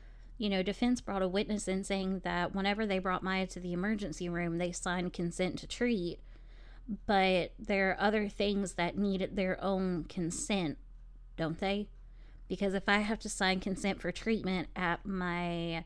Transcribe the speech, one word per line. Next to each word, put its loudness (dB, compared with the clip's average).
you 0
know, 4
defense 2
brought -2
a 4
witness 0
in 0
saying 0
that 0
whenever 2
they 2
brought 0
Maya 2
to -8
the -4
emergency -2
room, 0
they 0
signed -2
consent 0
to -12
treat. 0
But 6
there 4
are 0
other 4
things 0
that 0
needed 2
their 2
own 2
consent, -2
don't -2
they? 0
Because 0
if 0
I 6
have 0
to -8
sign 2
consent -2
for -2
treatment 0
at 0
my -2